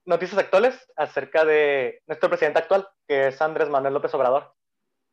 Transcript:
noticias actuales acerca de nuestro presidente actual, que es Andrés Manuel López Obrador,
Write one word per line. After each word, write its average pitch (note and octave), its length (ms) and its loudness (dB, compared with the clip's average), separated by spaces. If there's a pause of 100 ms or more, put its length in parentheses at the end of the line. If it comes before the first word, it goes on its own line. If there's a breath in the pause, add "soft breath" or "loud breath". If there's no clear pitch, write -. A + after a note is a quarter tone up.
noticias F3+ 340 -4
actuales A3 580 0
acerca D3 480 -2
de C#3+ 600 0
nuestro D#3 220 -2
presidente E3 300 0
actual, F#3+ 300 0 (180)
que C3+ 220 2
es C3+ 140 -6
Andrés D#3 260 -2
Manuel C#3 260 -2
López D3 200 -4
Obrador, C3+ 400 0 (580)